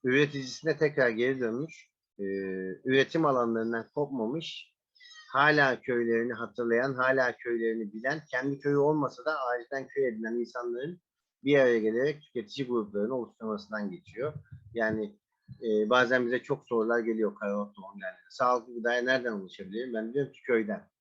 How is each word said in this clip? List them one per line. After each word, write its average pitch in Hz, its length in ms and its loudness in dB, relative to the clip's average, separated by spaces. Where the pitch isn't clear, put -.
Üreticisine 143 720 0
tekrar 147 320 4
geri 123 300 0
dönmüş. 123 520 -4
Ee, 101 40 -6
üretim 135 400 4
alanlarından 117 680 0
kopmamış. 135 760 -4
Hala 139 480 4
köylerini 117 520 2
hatırlayan, 117 600 0
hala 127 440 2
köylerini 113 560 -2
bilen, 135 380 -4
kendi 135 280 -2
köyü 143 180 0
olmasa 143 480 2
da 151 140 -2
aileden 123 480 -4
köy 139 200 0
edinen 113 320 -4
insanların 123 600 -6
bir 139 160 6
araya 120 200 6
gelerek 127 420 0
tüketici 123 460 -8
gruplarını 107 480 -2
oluşturmasından 107 760 -8
geçiyor. 127 420 -8
Yani, 110 460 -2
e, 107 260 2
bazen 123 360 4
bize 120 140 0
çok - 280 -6
sorular 117 320 0
geliyor 110 360 -2
karaoke 104 400 -4
tohum 98 260 -18
derneğine. - 280 -14
"Sağlıklı 123 460 0
gıdaya 120 260 0
nereden 123 320 0
ulaşabilirim?" 101 600 -8
Ben 113 200 -6
diyorum 135 180 -2
ki, - 120 -20
"Köyden." 104 460 -2